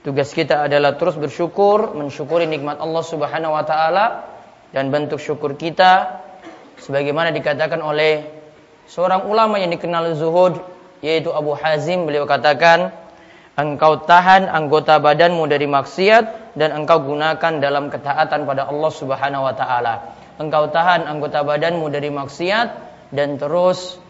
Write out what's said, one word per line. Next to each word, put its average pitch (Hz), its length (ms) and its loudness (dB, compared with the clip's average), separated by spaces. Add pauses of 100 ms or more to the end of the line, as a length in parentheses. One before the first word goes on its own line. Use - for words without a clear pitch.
Tugas 139 320 -4
kita 147 320 0
adalah 143 320 2
terus 165 240 -2
bersyukur, 180 720 0
mensyukuri 151 560 -4
nikmat 147 320 -6
Allah 160 240 -4
Subhanahu 156 480 -4
wa 151 160 -2
taala, 165 560 0 (480)
dan 135 160 -2
bentuk 147 320 -2
syukur 147 400 -6
kita 185 640 2 (560)
sebagaimana 143 560 -2
dikatakan 151 480 -2
oleh 151 400 0 (640)
seorang 185 400 -2
ulama 214 320 2
yang 180 80 -2
dikenal 165 480 -2
zuhud, 165 400 2 (480)
yaitu 156 240 0
Abu 151 240 -2
Hazim. 156 560 -2
Beliau 147 160 0
katakan, 151 680 4 (600)
"Engkau 147 560 2
tahan 185 400 6
anggota 151 480 2
badanmu 156 480 4
dari 147 240 0
maksiat 190 880 2
dan 151 160 0
engkau 151 320 2
gunakan 156 560 0
dalam 143 320 0
ketaatan 147 560 -2
pada 135 160 -2
Allah 147 280 -2
Subhanahu 135 520 -4
wa 131 100 -2
taala." 123 400 -2 (460)
Engkau 151 320 0
tahan 165 320 2
anggota 147 400 -4
badanmu 151 480 -2
dari 143 160 -4
maksiat 170 600 -4 (440)
dan 143 240 -2
terus 175 720 -2